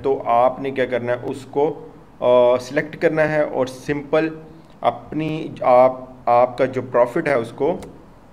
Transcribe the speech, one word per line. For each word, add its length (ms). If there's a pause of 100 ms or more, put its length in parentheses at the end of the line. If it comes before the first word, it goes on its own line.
तो 140
आपने 540
क्या 160
करना 260
है, 120
उसको, 420
आ, 920
select 380
करना 260
है 220
और 240
simple 600 (520)
अपनी, 720 (100)
आप, 640
आपका 380
जो 160
profit 460
है 100
उसको, 340 (600)